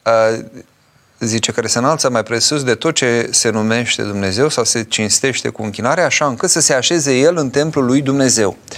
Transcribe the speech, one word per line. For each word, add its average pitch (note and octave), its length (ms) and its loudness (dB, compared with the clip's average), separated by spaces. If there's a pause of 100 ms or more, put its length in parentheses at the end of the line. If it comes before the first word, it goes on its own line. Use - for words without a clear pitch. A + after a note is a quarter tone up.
(1200)
zice, A2+ 320 -2
care A2 160 -2
se A2+ 100 -2
înalță C#3+ 320 0
mai A#2 140 0
presus A#2+ 400 -2
de B2 120 0
tot D#3+ 200 -2
ce A#2+ 360 0
se - 180 0
numește A2 520 0
Dumnezeu G2+ 480 0
sau C3 140 -2
se A2+ 200 -2
cinstește A2+ 640 -2
cu A2 140 -6
închinare, A2+ 380 -2
așa D3 240 0
încât C#3 240 -2
să E3+ 100 0
se D3+ 140 2
așeze C#3 440 2
el E3 200 4
în C#3+ 120 0
templul D3 360 0
lui C3 160 2
Dumnezeu. C3 560 2 (200)